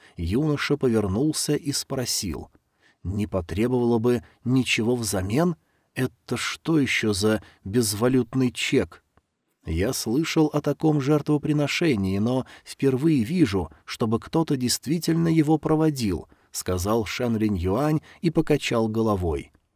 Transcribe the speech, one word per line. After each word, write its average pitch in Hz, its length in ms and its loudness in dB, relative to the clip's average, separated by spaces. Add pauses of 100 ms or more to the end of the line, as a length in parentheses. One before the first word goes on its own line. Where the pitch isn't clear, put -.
(180)
Юноша 139 600 0
повернулся 117 760 0
и 143 200 -4
спросил: - 760 -6 (540)
«Не 101 240 -4
потребовало 117 720 0
бы 123 240 0 (200)
ничего 123 520 0
взамен? 113 640 0 (360)
Это - 440 -6
что - 420 -2
ещё 117 340 0
за 104 300 0 (200)
безвалютный 120 880 0
чек?» - 520 -2 (600)
«Я 95 300 -2
слышал 156 540 0
о 147 120 -2
таком 151 420 0
жертвоприношении, 147 1160 0
но 120 300 0 (180)
впервые 135 580 2
вижу, 104 460 2 (160)
чтобы 113 340 -2
кто-то 156 380 0
действительно 160 720 0
его 156 320 4
проводил», 143 680 0 (240)
сказал 101 540 -2
Шэн 120 320 -2
Линь 104 200 0
Юань 127 440 0 (200)
и 165 100 0
покачал 143 560 0
головой. 104 640 -2 (240)